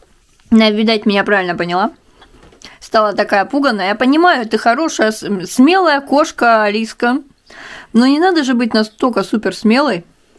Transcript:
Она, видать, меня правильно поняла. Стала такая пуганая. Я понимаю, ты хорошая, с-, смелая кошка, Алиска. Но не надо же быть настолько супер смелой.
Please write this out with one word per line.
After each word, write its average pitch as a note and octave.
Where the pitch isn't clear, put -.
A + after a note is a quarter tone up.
Она, A3
видать, A3
меня G3+
правильно F#3+
поняла. F3
Стала G#3+
такая G3
пуганая. A3+
Я G3+
понимаю, C#4
ты A3
хорошая, B3
с-, G3
смелая D#4
кошка, B3+
Алиска. A3+
Но A#3
не C#4+
надо E4+
же C4
быть A#3
настолько G#3+
супер F#3+
смелой. A3+